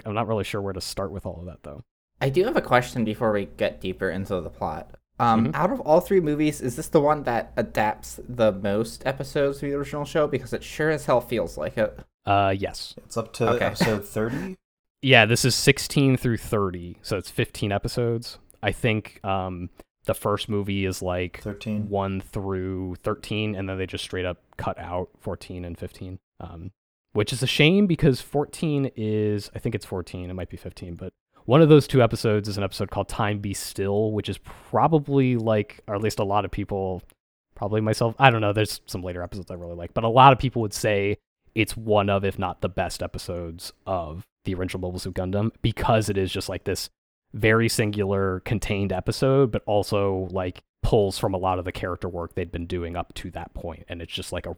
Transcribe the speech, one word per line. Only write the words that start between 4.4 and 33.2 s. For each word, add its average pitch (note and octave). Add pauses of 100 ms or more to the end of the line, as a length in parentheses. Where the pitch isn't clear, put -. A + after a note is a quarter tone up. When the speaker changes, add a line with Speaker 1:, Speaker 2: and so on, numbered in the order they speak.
Speaker 2:
the D#2+
plot. E2 (240)
Um, A2+
Speaker 1:
Mm-hmm. D3+
Speaker 2:
out F3+
of B3+
all D#3+
three F#3+
movies, D3+
is B2+
this D#3+
the D#3+
one D3
that A#2
adapts -
the A#2
most G2+
episodes C#3
of C#3
the C#3+
original C#3+
show? D3+
Because C3
it A2+
sure -
as D3
hell C3
feels G2
like D2+
it. G#2+ (260)
Speaker 1:
Uh, G2
yes. -
Speaker 3:
It's -
up -
to A2+
Speaker 2:
Okay. A2+
Speaker 3:
episode G2+
thirty? D3 (220)
Speaker 1:
<laughs> -
Yeah, B2+
this A#2
is B2
sixteen C3+
through A#2+
thirty, F2+
so -
it's F2+
fifteen -
episodes. A#2 (240)
I G3
think, A2
um, F#2 (340)
the -
first -
movie G2+
is, F#2
like, F2+
Speaker 3:
Thirteen. G#2
Speaker 1:
one G2
through F#2
thirteen, G#2+
and F#2+
then F#2+
they F#2
just -
straight F#2
up F2+ (180)
cut -
out F2+ (100)
fourteen F2+
and F2
fifteen, F#2 (220)
um, F2+ (420)
which G#2+
is B2+
a C3
shame F#3
because D3+
fourteen C#3+
is, G#2+
I -
think A#2
it's -
fourteen, F2+
it F#2
might F2+
be F#2+
fifteen, F2+
but F#2 (340)
one C#3
of D3+
those D3
two C3
episodes A2
is G2+
an G2
episode F#2+
called G2+
Time G#2